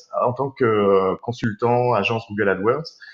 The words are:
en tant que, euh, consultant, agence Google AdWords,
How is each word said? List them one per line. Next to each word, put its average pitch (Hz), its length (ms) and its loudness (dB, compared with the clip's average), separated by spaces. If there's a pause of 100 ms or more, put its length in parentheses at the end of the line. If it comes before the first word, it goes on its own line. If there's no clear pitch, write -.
(260)
en 123 80 0
tant 135 160 -4
que, 131 160 -2
euh, 98 560 4
consultant, 120 720 -2
agence 113 340 -2
Google 104 220 -2
AdWords, 110 380 0 (260)